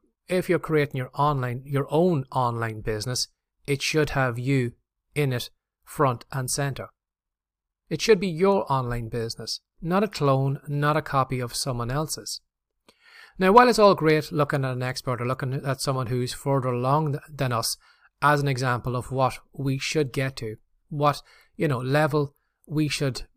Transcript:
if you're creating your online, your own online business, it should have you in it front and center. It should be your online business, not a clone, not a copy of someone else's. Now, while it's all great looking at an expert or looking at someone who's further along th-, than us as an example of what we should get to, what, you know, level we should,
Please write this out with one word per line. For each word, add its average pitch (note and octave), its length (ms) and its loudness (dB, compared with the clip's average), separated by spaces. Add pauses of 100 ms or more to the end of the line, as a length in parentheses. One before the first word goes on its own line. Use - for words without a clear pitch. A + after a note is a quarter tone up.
(260)
if F3+ 220 -2
you're E3+ 100 4
creating D3 380 0
your B2+ 180 -6
online, C3 500 0
your C#3 260 -2
own D#3+ 420 2
online A#2 480 -2
business, A2 480 -4 (400)
it C#3 140 -2
should D3+ 280 0
have B2+ 260 0
you B2 360 0 (420)
in C#3+ 180 0
it A#2+ 180 -6 (340)
front C3 480 0
and B2+ 180 -6
center. C#3 380 -4 (1000)
It D3+ 120 -4
should G#3+ 200 4
be G3 80 0
your F#3+ 440 2
online A#2+ 380 -2
business, A#2 500 -6 (220)
not F3+ 200 0
a G#3+ 60 0
clone, C#3 580 0
not D3 300 0
a D3+ 60 -2
copy C3 380 -2
of A#2+ 140 -8
someone A#2+ 360 -4
else's. C#3+ 500 -6 (1000)
Now, F#3 140 4
while B3 160 10
it's A3+ 100 4
all G3+ 160 10
great D3+ 380 2
looking D3 320 0
at C3 80 -2
an B2+ 100 -4
expert B2+ 380 -4
or A#2+ 60 -2
looking C3 260 -4
at C3+ 300 -4
someone C3 240 -2
who's B2 260 -2
further C3+ 360 -2
along C3+ 440 0
th-, C#3+ 160 -6
than C3+ 240 -4
us A#2 240 -2 (460)
as C#3+ 180 4
an C#3+ 80 0
example B2 480 -2
of B2 160 -8
what B2+ 280 0 (120)
we C3+ 240 -2
should C#3+ 340 -2
get C3+ 260 -4
to, G#2+ 200 -8 (320)
what, D3 320 0 (340)
you E3 140 0
know, B2 120 0
level C#3+ 540 0 (320)
we D3+ 220 0
should, C3+ 360 -2 (120)